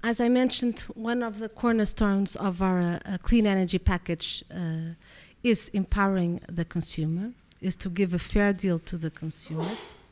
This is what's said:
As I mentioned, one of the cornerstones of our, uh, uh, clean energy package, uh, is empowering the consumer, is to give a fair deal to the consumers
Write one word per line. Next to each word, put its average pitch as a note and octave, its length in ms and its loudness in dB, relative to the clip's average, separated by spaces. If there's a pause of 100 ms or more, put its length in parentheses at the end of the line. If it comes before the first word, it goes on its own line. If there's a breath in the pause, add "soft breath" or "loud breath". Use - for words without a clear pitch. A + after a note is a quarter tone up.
As A#3 160 0
I A#3+ 80 4
mentioned, B3 520 2 (140)
one A#3 280 -4
of G#3+ 160 -6
the A3 100 -8
cornerstones G#3 840 2
of F#3 260 -2
our, F#3 200 2
uh, F3 240 0
uh, F#3+ 140 -6
clean A3+ 280 4
energy F#3+ 320 2
package, - 720 -2
uh, E3 440 -6 (500 loud breath)
is A3+ 240 2
empowering F#3+ 800 2
the E3+ 160 -2
consumer, E3 680 -4 (300)
is F#3 160 -4
to - 120 -8
give F3+ 240 0
a F3+ 60 0
fair G3+ 340 2
deal F3+ 280 0
to - 160 -10
the D#3+ 140 -4
consumers D#3+ 840 -8 (180)